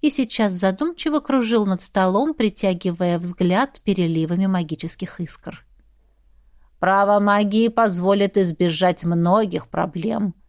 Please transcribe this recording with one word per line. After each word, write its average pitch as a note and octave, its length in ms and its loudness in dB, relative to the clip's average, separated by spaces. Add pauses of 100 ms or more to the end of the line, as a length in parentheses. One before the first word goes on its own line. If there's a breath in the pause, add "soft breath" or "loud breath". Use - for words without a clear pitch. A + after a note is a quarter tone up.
и D4+ 80 0
сейчас A3+ 440 -2
задумчиво C#4+ 680 -2
кружил A#3 460 0
над F#3+ 160 -2
столом, G3+ 500 0
притягивая F3+ 840 -2
взгляд F3+ 680 -2
переливами F3 600 0
магических F3 760 -6
искр. - 460 -12 (1160)
«Право G3+ 380 4
магии G#3 480 2
позволит G3 680 2
избежать F3 680 0
многих F3 640 0
проблем» E3+ 680 -4 (140)